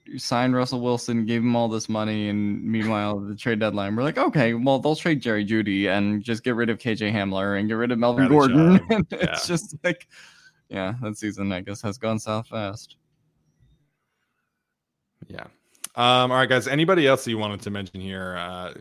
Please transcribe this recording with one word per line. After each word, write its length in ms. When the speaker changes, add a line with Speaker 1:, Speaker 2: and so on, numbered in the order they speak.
Speaker 1:
signed 380
Russell 260
Wilson, 440
gave 160
him 140
all 140
this 200
money, 400
and 340
meanwhile, 560
the 160
trade 240
deadline, 360
we're 80
like, 160
"Okay, 340
well, 260
they'll 160
trade 240
Jerry 240
Jeudy 460
and 340
just 200
get 120
rid 140
of 80
K 160
J 180
Hamler 480
and 80
get 60
rid 180
of 60
Melvin 300
Speaker 2:
Bradley 260
Speaker 1:
Gordon." 240
<laughs> 100
Speaker 2:
Chubb. 40
Speaker 1:
And 220
it's 360
Speaker 2:
Yeah. 60
Speaker 1:
just 280
like, 240
yeah, 320
that 160
season, 340
I 100
guess, 200
has 160
gone 220
south 300
fast. 480
Speaker 2:
Yeah. 200
Um, 340
all 80
right, 120
guys, 180
anybody 400
else 180
you 120
wanted 240
to 80
mention 320
here, 360
uh, 440